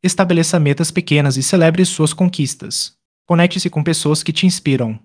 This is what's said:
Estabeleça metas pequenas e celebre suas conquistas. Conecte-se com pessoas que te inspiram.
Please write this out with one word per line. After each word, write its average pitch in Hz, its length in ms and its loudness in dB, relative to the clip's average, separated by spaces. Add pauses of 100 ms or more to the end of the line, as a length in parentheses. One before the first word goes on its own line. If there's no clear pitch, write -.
Estabeleça 175 580 0
metas 147 320 0
pequenas 147 460 0
e 131 60 -4
celebre 175 420 2
suas 156 280 -2
conquistas. - 840 -4 (300)
Conecte-se 175 420 0
com 151 140 -4
pessoas 151 400 0
que 156 100 -4
te 185 140 2
inspiram. 127 580 0